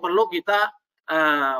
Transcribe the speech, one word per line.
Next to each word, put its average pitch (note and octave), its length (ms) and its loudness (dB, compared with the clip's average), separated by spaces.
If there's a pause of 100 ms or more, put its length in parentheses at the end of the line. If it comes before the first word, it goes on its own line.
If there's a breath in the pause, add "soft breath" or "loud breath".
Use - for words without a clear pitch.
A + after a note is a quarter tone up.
perlu F#3 240 2
kita, G3+ 480 -2 (320)
eh, D3 520 0